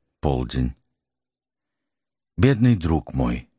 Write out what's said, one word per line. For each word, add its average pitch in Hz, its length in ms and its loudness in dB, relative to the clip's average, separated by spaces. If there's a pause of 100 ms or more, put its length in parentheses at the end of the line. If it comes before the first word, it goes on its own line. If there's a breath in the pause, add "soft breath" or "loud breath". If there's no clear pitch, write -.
(200)
полдень. 64 540 -2 (1600)
Бедный 123 360 4
друг 82 380 -2
мой 62 460 -4